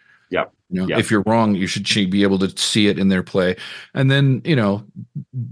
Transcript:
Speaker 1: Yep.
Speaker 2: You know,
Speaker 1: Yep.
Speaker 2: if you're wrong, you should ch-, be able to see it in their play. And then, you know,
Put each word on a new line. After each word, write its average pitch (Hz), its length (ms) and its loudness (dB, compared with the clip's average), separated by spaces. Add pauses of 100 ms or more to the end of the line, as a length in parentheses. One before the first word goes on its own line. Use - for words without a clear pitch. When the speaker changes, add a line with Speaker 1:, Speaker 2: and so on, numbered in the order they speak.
(300)
Speaker 1:
Yep. - 240 -4 (160)
Speaker 2:
You 92 120 -4
know, 92 60 -2
Speaker 1:
Yep. 80 120 0
Speaker 2:
if - 100 -2
you're 104 160 2
wrong, 110 300 2
you 92 100 -2
should 98 200 -6
ch-, 98 240 0
be 101 120 2
able 98 180 4
to 92 220 -2
see 107 260 2
it 87 120 0
in 98 100 2
their 92 140 2
play. 92 320 0 (400)
And 135 160 2
then, 135 340 2
you 160 100 2
know, 104 280 0 (680)